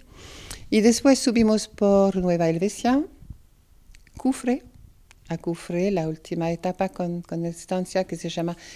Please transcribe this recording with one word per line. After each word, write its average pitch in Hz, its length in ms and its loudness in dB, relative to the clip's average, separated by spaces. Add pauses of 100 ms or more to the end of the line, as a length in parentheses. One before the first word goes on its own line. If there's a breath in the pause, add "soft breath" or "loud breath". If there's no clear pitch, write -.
(720 loud breath)
Y 220 100 4
después 240 380 6
subimos 220 500 2
por 196 480 4
Nueva 175 320 2
Helvecia, 208 540 0 (1120)
Cufre, 262 460 -2 (640)
a 165 100 -6
Cufre, 175 520 -4
la 165 180 -2
última 165 440 -4
etapa 180 360 -4
con, 175 340 -6
con 170 240 -6
estancia 185 580 -4
que 180 120 -10
se 170 120 -8
llama 170 280 -6 (200 loud breath)